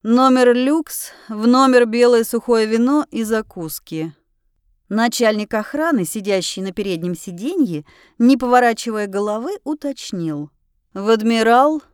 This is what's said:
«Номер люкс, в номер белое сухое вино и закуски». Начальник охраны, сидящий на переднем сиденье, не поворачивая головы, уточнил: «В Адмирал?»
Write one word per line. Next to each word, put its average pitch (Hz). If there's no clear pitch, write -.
«Номер 247
люкс, 285
в 220
номер 254
белое 240
сухое 226
вино 247
и 226
закуски». 160
Начальник 220
охраны, 277
сидящий 190
на 190
переднем 180
сиденье, 190
не 247
поворачивая 233
головы, 208
уточнил: 170
«В 196
Адмирал?» 233